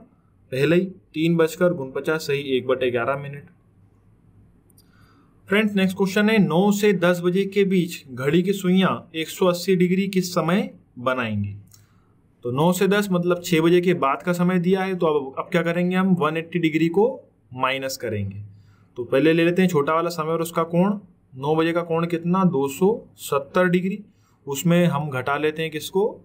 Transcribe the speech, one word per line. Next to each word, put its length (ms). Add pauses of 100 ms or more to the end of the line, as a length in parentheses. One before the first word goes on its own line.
(520)
पहले 240
ही, 80 (300)
तीन 220
बजकर 360
गुण 200
पचास 340
सही 300
एक 100
बटे 240
ग्यारह 280
मिनट। 260 (2000)
फ्रेंड्स, 260
नेक्स्ट 220
क्वेश्चन 340
है, 100
नौ 320
से 220
दस 260
बजे 260
के 200
बीच 420
घड़ी 340
की 100
सुइयां 380 (240)
एक 140
सौ 180
अस्सी 300
डिग्री 320
किस 260
समय 360 (300)
बनाएंगी? 540 (920)
तो 60
नौ 220
से 160
दस 220
मतलब 340
छः 160
बजे 200
के 160
बाद 260
का 100
समय 260
दिया 240
है, 140
तो 120
अब, 280
अब 160
क्या 100
करेंगे 340
हम? 180
वन 220
एट्टी 220
डिग्री 300
को 200 (460)
माइनस 420
करेंगे। 460 (540)
तो 80
पहले 280
ले 120
लेते 180
हैं 60
छोटा 260
वाला 160
समय 220
और 100
उसका 220
कोण। 340 (380)
नौ 200
बजे 160
का 100
कोण 240
कितना? 400
दो 240
सौ 200 (280)
सत्तर 500
डिग्री। 340 (440)
उसमें 400
हम 240
घटा 280
लेते 240
हैं 80
किसको? 340 (200)